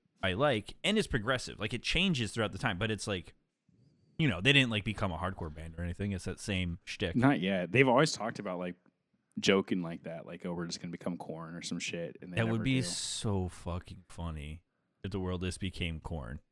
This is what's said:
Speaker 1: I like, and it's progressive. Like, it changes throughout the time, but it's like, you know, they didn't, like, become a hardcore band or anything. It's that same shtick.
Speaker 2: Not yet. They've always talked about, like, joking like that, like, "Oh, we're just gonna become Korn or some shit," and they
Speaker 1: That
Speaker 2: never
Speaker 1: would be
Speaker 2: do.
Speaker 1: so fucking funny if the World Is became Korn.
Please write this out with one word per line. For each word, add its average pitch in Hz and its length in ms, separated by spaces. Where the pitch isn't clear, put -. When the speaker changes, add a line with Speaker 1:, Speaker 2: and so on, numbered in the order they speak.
Speaker 1:
I 92 120
like, 117 400
and 202 120
it's 202 120
progressive. 117 500
Like, - 160
it 110 80
changes 156 500
throughout 110 200
the 98 60
time, 104 200
but 110 140
it's 104 160
like, 95 260
you 156 100
know, 87 120
they 123 120
didn't, 131 180
like, 107 140
become 104 260
a 80 80
hardcore 87 340
band 80 240
or 85 60
anything. 95 300
It's 92 140
that 92 120
same 90 460
shtick. - 320
Speaker 2:
Not 135 240
yet. 90 320
They've 131 160
always 143 240
talked 113 260
about, 95 220
like, 90 160
joking 98 440
like 82 220
that, 82 200
like, - 220
"Oh, 90 80
we're 87 100
just 85 160
gonna 85 120
become 85 260
Korn 80 360
or 85 60
some - 180
shit," 85 440
and 90 100
they - 40
Speaker 1:
That 113 100
Speaker 2:
never 113 60
Speaker 1:
would 110 120
be 131 120
Speaker 2:
do. 131 60
Speaker 1:
so 95 680
fucking 90 580
funny 78 540
if 95 60
the 95 100
World 90 240
Is 90 140
became 85 420
Korn. 67 400